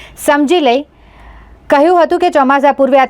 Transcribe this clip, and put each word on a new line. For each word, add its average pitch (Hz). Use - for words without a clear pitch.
સમજી 294
લઈ 269
કહ્યું 311
હતું 339
કે 349
ચોમાસા 277
પૂર્વે 269
આ 254